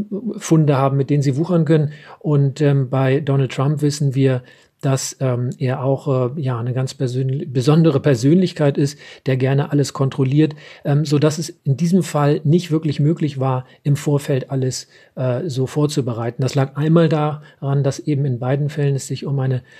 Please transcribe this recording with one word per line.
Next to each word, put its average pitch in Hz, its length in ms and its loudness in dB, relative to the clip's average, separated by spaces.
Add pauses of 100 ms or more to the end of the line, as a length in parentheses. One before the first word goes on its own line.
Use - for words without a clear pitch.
(360)
Funde 156 400 2
haben, 135 200 2
mit 139 140 0
denen 143 120 2
sie 131 140 0
wuchern 165 280 0
können. 151 280 2 (280)
Und, 143 400 0
ähm, 139 280 2
bei 131 320 2
Donald 139 320 0
Trump 143 300 -2
wissen 143 320 0
wir, 131 280 2 (380)
dass, - 380 -2
ähm, 123 400 -2
er 127 240 -2
auch, 131 540 0
äh, 175 40 -6
ja, 127 160 -2
eine 120 160 -4
ganz 131 220 -4
persönl-, 131 540 -4
besondere 143 500 4
Persönlichkeit 143 800 2
ist, 143 180 0 (300)
der 131 100 2
gerne 135 360 0
alles 143 200 0
kontrolliert, 143 600 0 (300)
ähm, 147 200 2
so 147 140 2
dass 147 200 2
es - 140 -6 (120)
in 139 120 0
diesem 175 280 2
Fall 147 400 2
nicht 165 260 2
wirklich 151 300 0
möglich 147 400 0
war, 127 240 -2 (180)
im 143 140 2
Vorfeld 143 560 -2
alles, 131 340 -4 (300)
äh, 127 320 -2
so 131 180 -2
vorzubereiten. 127 760 -4
Das 127 120 -2
lag 139 220 -2
einmal 160 320 4
daran, 147 720 -2
dass 135 160 -2
eben 143 260 -2
in 127 140 -2
beiden 139 300 -2
Fällen 143 260 -2
es 135 140 -6
sich - 180 -8
um 139 140 -2
eine 131 220 -2 (180)